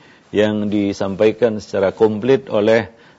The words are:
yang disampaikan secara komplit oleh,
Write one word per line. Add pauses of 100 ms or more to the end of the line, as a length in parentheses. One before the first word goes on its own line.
(300)
yang
disampaikan
secara
komplit
oleh, (240)